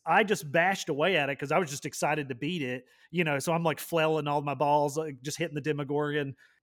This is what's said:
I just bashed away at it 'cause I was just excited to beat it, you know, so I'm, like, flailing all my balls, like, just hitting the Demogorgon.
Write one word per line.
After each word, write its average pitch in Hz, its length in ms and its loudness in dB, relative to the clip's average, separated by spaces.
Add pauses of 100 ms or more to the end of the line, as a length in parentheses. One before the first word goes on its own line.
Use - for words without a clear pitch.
I 185 180 6
just 175 280 -2
bashed 180 380 2
away 160 260 2
at 139 140 2
it 139 80 -4
'cause 143 140 -4
I 160 60 4
was 175 120 0
just 143 160 -8
excited 151 440 -2
to 131 60 -6
beat 151 260 -4
it, 127 240 -4 (240)
you 170 140 0
know, 147 160 0
so 170 140 0
I'm, 170 100 0
like, 156 160 0
flailing 156 480 0
all 147 140 0
my 143 120 -2
balls, 147 440 2
like, 147 240 -6
just 143 160 -6
hitting 143 180 -4
the 147 60 -6
Demogorgon. 147 760 -2 (260)